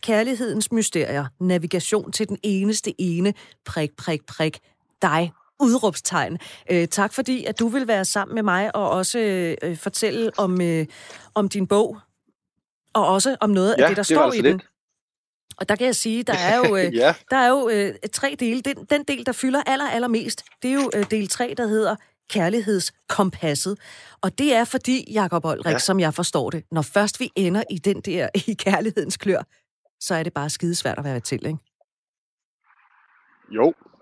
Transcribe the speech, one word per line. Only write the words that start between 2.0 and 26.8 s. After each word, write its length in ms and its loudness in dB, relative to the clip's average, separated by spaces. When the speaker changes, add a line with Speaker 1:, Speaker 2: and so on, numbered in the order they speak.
Speaker 1:
til 160 -2
den 140 -8
eneste 580 0
ene, 340 0
prik, 300 -4
prik, 300 -4
prik, 320 -4
dig, 300 2
udråbstegn. 760 2
Øh, 180 4
tak 260 0
fordi, 300 -2
at 160 -4
du 80 2
vil 200 -2
være 160 2
sammen 300 -2
med 80 0
mig 340 0
og 140 0
også, 280 0
øh, 140 -4
fortælle 600 -2
om, 220 2
øh, 260 2
om 140 2
din 180 -2
bog, 320 2
og 140 4
også 320 4
om 100 2
noget 220 4
af 60 0
Speaker 2:
Ja, 100 6
Speaker 1:
det, 80 2
der 60 0
Speaker 2:
det 140 2
var 60 6
Speaker 1:
står 20 6
Speaker 2:
altså 160 2
Speaker 1:
i 20 2
den. 100 6
Speaker 2:
lidt. 140 -2
Speaker 1:
Og 100 -6
der 80 2
kan 100 0
jeg 100 2
sige, 260 -2
der 120 -2
er 220 2
jo, 100 2
øh, 180 0
Speaker 2:
<laughs> 80 2
Ja. 120 6
Speaker 1:
der 60 2
er 120 6
jo, 200 2
øh, 260 0
tre 280 -2
dele. 200 0
Den, 300 -6
den 140 2
del, 220 -4
der 60 -2
fylder 340 0
aller, 240 0
allermest, 540 -2
det 80 -2
er 40 0
jo, 200 0
øh, 160 0
del 180 -2
tre, 280 -4
der 100 -2
hedder 300 0
Kærlighedskompasset. 1500 -2
Og 160 -2
det 160 2
er 100 4
fordi, 480 -2
Jakob 320 0
Olrik, 280 -2
Speaker 2:
Ja. 60 0
Speaker 1:
som 220 2
jeg 140 2
forstår 360 -2
det, 200 -6
når 120 0